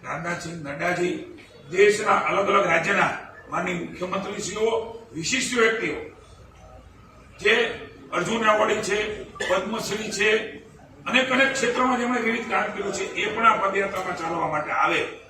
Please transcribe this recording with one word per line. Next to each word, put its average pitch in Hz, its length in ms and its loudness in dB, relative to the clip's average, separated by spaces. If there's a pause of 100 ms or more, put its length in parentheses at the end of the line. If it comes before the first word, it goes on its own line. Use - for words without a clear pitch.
રાજનાથસિંહ 165 520 -8
નડ્ડાજી, 165 560 -2 (560)
દેશના 202 500 6 (100)
અલગ 190 200 2
અલગ 196 220 6
રાજ્યના 180 420 2 (380)
માનનીય 175 300 -2
મુખ્યમંત્રીશ્રીઓ, 196 920 -4 (460)
વિશિષ્ટ 247 420 -2
વ્યક્તિઓ, 226 380 2 (1500)
જે 214 120 4 (560)
અર્જુન 196 400 -2
એવોર્ડી - 360 2
છે, 202 100 0 (520)
પદ્મશ્રી 208 680 -2
છે, 208 120 4 (760)
અનેક 262 260 2
અનેક 262 220 4
ક્ષેત્રમાં 240 480 2
જેમણે 240 260 0
વિવિધ 226 220 -2
કામ 208 240 0
કર્યું 196 240 -4
છે, 392 80 -4 (160)
એ 208 120 0
પણ - 140 4
આ - 140 4
પદયાત્રામાં 196 600 -2
ચાલવા 165 320 -2
માટે - 180 -2
આવે. 160 300 2 (280)